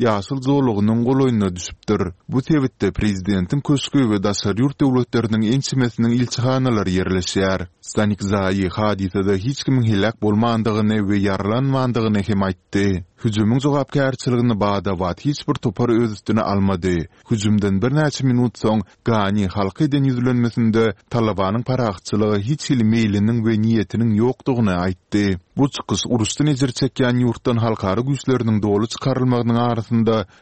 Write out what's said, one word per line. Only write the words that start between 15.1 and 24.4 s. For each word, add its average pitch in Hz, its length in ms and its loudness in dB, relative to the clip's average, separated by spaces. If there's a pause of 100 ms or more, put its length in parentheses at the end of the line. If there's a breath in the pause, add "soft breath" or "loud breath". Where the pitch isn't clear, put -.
hiç - 240 -4
bir 147 60 -2
topar 117 340 -2 (140)
öz 110 100 0
üstüne 107 280 -2
almady. 95 560 0 (340 soft breath)
Hüjümden 101 520 2
bir 123 80 0
näçe 143 360 0
minut 123 320 0
soň 110 220 0 (240 soft breath)
Gani 104 420 2
halky 98 380 -2
eden 139 200 0
ýüzlenmesinde 120 880 2 (180 soft breath)
Talabanyň 104 540 0
paraxçylygy 107 800 -2
hiç 147 280 -4
hil 127 100 2
meýliniň 110 640 2
we 113 80 2 (100)
niýetiniň 113 460 0 (100)
ýokdugyny 120 540 0 (100)